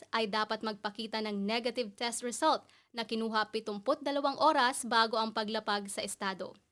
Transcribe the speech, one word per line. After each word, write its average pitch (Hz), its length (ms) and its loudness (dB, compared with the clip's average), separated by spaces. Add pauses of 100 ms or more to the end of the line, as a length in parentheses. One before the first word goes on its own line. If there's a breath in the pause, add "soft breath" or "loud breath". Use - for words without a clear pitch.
(160)
ay 226 100 2
dapat 214 380 -2
magpakita 220 580 -6
ng 208 220 -2
negative 233 500 -2
test 233 300 -4
result 247 400 2 (320 soft breath)
na 233 80 -2
kinuha 220 480 0
pitumpu't 220 500 -2
dalawang 285 380 0
oras 269 480 4
bago 226 320 4
ang 220 160 -2
paglapag 214 560 -2
sa - 80 -6
estado. 190 560 -6 (160)